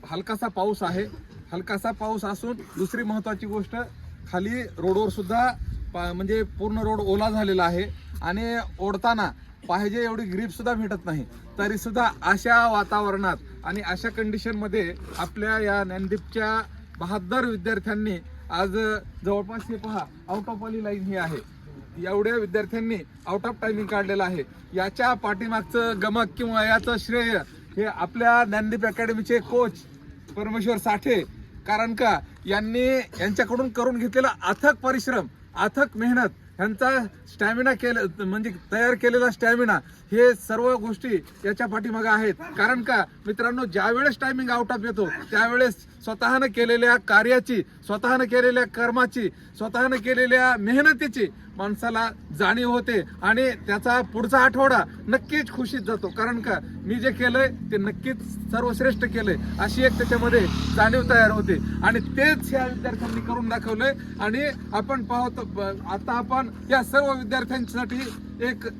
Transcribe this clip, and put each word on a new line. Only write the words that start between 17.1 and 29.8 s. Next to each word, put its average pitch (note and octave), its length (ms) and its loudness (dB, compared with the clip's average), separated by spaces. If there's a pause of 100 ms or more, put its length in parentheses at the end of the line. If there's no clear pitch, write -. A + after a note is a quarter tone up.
विद्यार्थ्यांनी G#3+ 720 -2 (340)
आज F#3+ 180 0 (560)
जवळपास G3+ 440 -2
हे A#3 60 -6
पहा, G#3+ 240 -6 (300)
out G3+ 240 -6
of G3+ 80 -10
वाली A3 220 -6
लाईन G3+ 200 -4
ही G3 120 -4
आहे, E3 220 -4 (680)
एवढ्या G#3 280 0
विद्यार्थ्यांनी A3 600 -2 (360)
out G3+ 120 -2
of A#3 100 -4 (100)
timing G#3+ 220 -2
काढलेला G3 380 0
आहे. F3+ 200 -2 (300)
याच्या G3 400 0
पाठीमागचं A3 920 -2
गमक A3 220 2 (120)
किंवा A3+ 280 0
याचं A3+ 340 2
श्रेय A#3 380 0 (400)
हे G#3 80 0
आपल्या A#3 580 4
ज्ञानदीप G#3+ 420 0
अकॅडमीचे A3+ 540 0
कोच A#3+ 320 2 (680)